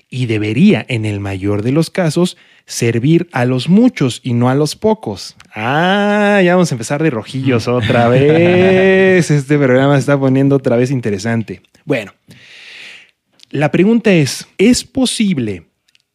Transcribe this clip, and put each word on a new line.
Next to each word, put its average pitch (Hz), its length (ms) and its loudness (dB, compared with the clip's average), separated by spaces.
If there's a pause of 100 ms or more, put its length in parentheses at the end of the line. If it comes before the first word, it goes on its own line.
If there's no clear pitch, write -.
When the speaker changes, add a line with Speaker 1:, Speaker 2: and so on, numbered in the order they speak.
Speaker 1:
Y 127 180 -6
debería, 110 640 0
en 113 160 -4
el 104 140 -6
mayor 101 440 -6
de 123 100 -2
los 160 180 -2
casos, 175 460 -2 (280)
servir 127 680 -2
a 123 120 -2
los 127 240 -2
muchos 196 540 2
y 123 120 -4
no 120 140 0
a 131 60 0
los 151 220 -2
pocos. 208 600 -6 (160)
Ah, 202 920 0
ya 175 100 2
vamos 180 160 2
a 143 60 -4
empezar 143 260 -6
de 160 80 2
rojillos 123 560 -4
otra 120 420 0
Speaker 2:
<laughs> - 0 -
Speaker 1:
vez. 180 1200 4
Este 147 260 0
programa 135 360 2
se 139 60 2
está 143 180 0
poniendo 135 360 2
otra 127 220 0
vez 127 160 0
interesante. 110 680 -4 (240)
Bueno, 117 280 -6 (1400)
la 143 220 -2
pregunta 208 400 2
es, 151 340 0 (120)
¿es 233 260 2
posible 139 800 -4 (500)